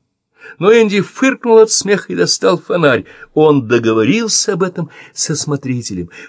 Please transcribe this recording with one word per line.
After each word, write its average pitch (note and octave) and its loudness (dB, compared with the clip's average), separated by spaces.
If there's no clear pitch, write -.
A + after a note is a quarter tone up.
Но F3+ 2
Энди G#3+ 2
фыркнул F3 0
от A3 4
смеха G3 -2
и - -6
достал F3 0
фонарь. C#3 -2
Он D3+ 2
договорился A#2+ 0
об F3+ -2
этом F#3 -6
со - -6
смотрителем. B2 -6